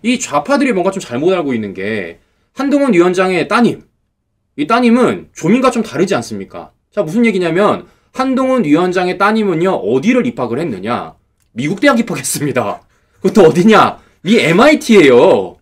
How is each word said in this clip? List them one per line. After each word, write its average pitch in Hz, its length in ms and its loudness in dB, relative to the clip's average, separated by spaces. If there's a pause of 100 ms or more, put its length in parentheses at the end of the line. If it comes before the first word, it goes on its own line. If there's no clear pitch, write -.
이 233 160 -2
좌파들이 247 540 -2
뭔가 190 180 0
좀 196 100 -8
잘못 147 320 -2
알고 156 200 -4
있는 107 220 -6
게 95 460 -8 (340)
한동훈 277 400 0
위원장의 180 540 0
따님, 226 340 0 (720)
이 143 100 -4
따님은 226 680 0
조민과 247 360 0
좀 226 120 -4
다르지 185 320 -4
않습니까? 95 560 -10 (200)
자, 208 120 -4
무슨 214 240 0
얘기냐면 180 600 -2 (260)
한동훈 262 520 -2
위원장의 180 540 0
따님은요, 196 520 0
어디를 151 560 0
입학을 117 340 -6
했느냐? 101 540 -6 (380)
미국 147 280 -6
대학 269 180 2
입학했습니다. 135 840 -6 (400)
그것도 190 280 4
어디냐? 175 500 4 (260)
이 202 140 2
엠아이티예요. 156 1200 4